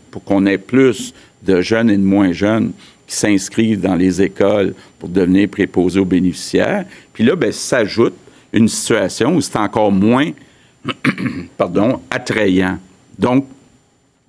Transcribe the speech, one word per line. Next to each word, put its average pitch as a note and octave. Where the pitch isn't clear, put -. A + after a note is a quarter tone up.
pour -
qu'on G2
ait F#2+
plus B2+
de F#2
jeunes A2+
et G2+
de G2
moins G2
jeunes G2
qui -
s'inscrivent G#2+
dans F#2
les F2+
écoles G2+
pour -
devenir F#2+
préposés F#2
aux G2
bénéficiaires. F#2
Puis A2
là, D#3
ben, A#2
s'ajoute A2
une A2
situation A2
où D3
c'est -
encore G#2+
moins, A#2+
<clears throat> C#3
pardon, F#2+
attrayant. F#2+
Donc, B2+